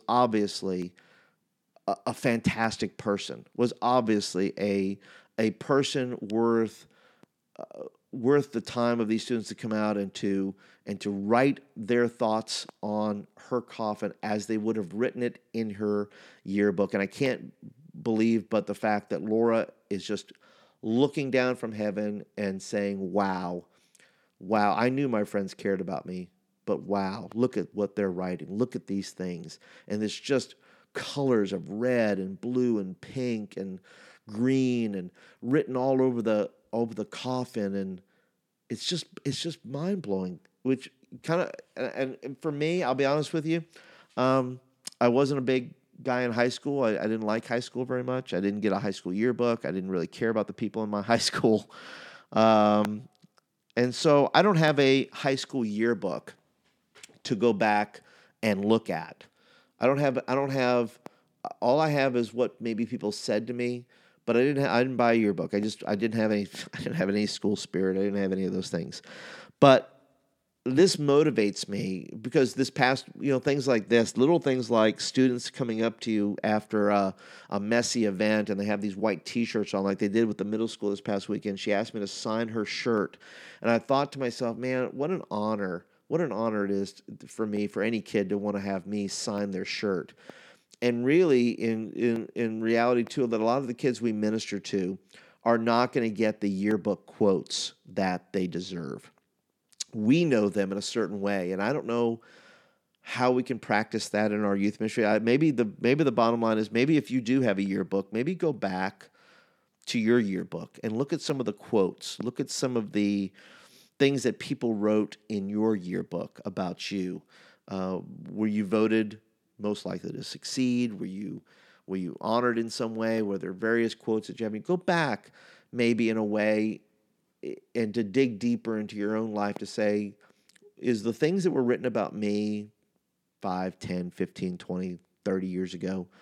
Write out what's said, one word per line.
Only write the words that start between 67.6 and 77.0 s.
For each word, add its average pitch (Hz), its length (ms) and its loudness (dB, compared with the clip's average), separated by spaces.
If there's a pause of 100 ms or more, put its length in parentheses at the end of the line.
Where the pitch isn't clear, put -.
I 95 40 0
didn't 101 200 0
have 95 120 0
any 95 120 0
of 95 80 -2
those 92 180 -4
things. - 320 -6 (580)
But 135 340 8 (720)
this 143 320 6
motivates 139 720 2
me 95 420 -6 (100)
because 131 340 2
this 131 160 0
past, 131 360 2 (140)
you 139 120 0
know, 131 60 2
things 139 280 0
like 117 220 2
this, 113 280 4
little 151 240 4
things 127 280 0
like 110 320 4
students 123 480 0
coming 113 340 -2
up 113 180 -2
to 117 100 -4
you 104 320 0
after 107 480 0
a, 101 240 2 (340)